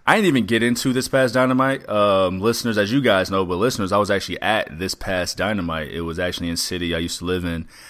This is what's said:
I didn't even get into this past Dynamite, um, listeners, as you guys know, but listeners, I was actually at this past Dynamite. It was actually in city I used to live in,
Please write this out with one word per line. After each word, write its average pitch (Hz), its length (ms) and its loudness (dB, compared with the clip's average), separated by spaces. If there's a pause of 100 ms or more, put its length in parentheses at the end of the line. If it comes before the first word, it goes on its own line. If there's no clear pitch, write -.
I 143 100 6
didn't 208 120 2
even 131 180 4
get 113 180 2
into 120 300 0
this 123 160 -2
past 131 240 2
Dynamite, 131 560 2
um, 95 500 2
listeners, 113 380 0
as 101 140 2
you 139 100 2
guys 95 280 2
know, 95 160 0
but 87 120 -2
listeners, 110 340 0
I 101 60 4
was 104 120 2
actually 95 320 -2
at 101 380 -2
this 92 160 -4
past 90 420 -4
Dynamite. 87 540 -2
It 82 100 -6
was 82 180 -4
actually 90 300 -4
in 82 80 -4
city 87 380 -4
I 82 40 -2
used 85 200 -6
to 85 60 -8
live 90 180 0
in, 82 240 -6 (220)